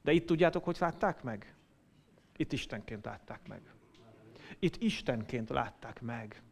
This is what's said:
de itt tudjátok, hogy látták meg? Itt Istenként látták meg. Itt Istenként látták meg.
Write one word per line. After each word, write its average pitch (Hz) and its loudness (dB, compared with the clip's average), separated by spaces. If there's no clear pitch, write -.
de 147 4
itt 170 6
tudjátok, 165 6
hogy 175 -2
látták 180 2
meg? 110 -8
Itt - -2
Istenként 110 -6
látták - -12
meg. 95 -12
Itt 175 2
Istenként 117 -2
látták 117 -4
meg. 117 -8